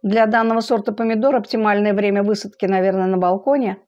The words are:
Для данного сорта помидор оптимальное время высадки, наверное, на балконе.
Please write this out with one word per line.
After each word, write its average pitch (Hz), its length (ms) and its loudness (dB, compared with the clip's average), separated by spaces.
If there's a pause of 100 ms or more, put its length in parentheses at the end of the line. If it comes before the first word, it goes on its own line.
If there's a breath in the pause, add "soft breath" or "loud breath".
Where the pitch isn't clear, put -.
Для 220 220 2
данного 226 360 0
сорта 226 320 -2
помидор 226 440 0
оптимальное 208 560 0
время 202 300 0
высадки, 208 420 -4
наверное, 190 420 0
на 185 120 0
балконе. 196 680 0